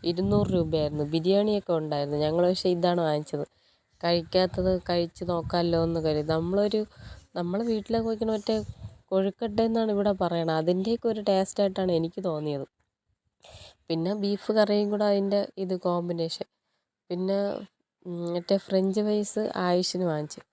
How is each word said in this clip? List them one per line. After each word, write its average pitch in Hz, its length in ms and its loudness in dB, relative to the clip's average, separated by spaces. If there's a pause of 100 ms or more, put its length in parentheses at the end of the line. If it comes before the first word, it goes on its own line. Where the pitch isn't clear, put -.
ഇരുന്നൂറ് 190 500 2
രൂപയായിരുന്നു. 156 520 0
ബിരിയാണിയൊക്കെ 190 680 0
ഉണ്ടായിരുന്നു. 147 440 -2
ഞങ്ങൾ 156 280 2
പക്ഷേ 185 240 2
ഇതാണ് 175 320 2
വാങ്ങിച്ചത്. 151 440 -2 (560)
കഴിക്കാത്തത് 180 720 0 (140)
കഴിച്ച് 175 400 -2
നോക്കാമല്ലോ 170 580 0
എന്ന് 165 200 0
കരുതി. 151 240 0
നമ്മളൊരു, 196 540 0 (540)
നമ്മൾ 180 280 -2
വീട്ടിലൊക്കെ 226 460 -2
വയ്ക്കണ 220 220 -2
മറ്റേ 220 260 0 (500)
കൊഴുക്കട്ട 196 540 0
എന്നാണ് 226 300 2
ഇവിടെ 202 220 2
പറയണത്, 170 420 0
അതിൻ്റെയൊക്കെ 185 520 0
ഒരു 214 140 -2
ടേസ്റ്റായിട്ടാണ് 190 720 2
എനിക്ക് 165 320 0
തോന്നിയത്. 151 420 -2 (1200)
പിന്നെ 165 300 -2
ബീഫ് 202 360 -2
കറിയും 208 380 4
കൂടെ 208 160 0
അതിൻ്റെ 202 360 2 (160)
ഇത് 185 220 -2
കോമ്പിനേഷൻ. 175 680 -2 (640)
പിന്നെ, 185 300 -2 (680)
ഉം, 175 260 -8
മറ്റേ 175 260 0
ഫ്രഞ്ച് 190 440 0
ഫ്രൈസ് 208 420 0 (120)
ആയുഷിന് 180 500 0
വാങ്ങിച്ചു. 151 360 -4 (120)